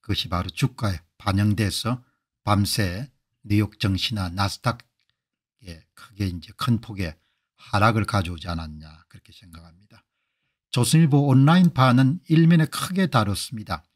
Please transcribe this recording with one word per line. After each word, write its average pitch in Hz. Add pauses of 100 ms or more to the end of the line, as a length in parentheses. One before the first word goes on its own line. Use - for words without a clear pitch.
그것이 -
바로 90
주가에 104 (180)
반영돼서 104 (400)
밤새 101 (340)
뉴욕 104
증시나 98
나스닥에 98 (1080)
크게 98
이제 87
큰 113
폭의 95 (400)
하락을 107
가져오지 87
않았냐, 78
그렇게 -
생각합니다. 87 (680)
조선일보 143
온라인판은 135
일면에 165
크게 185
다뤘습니다. 101 (100)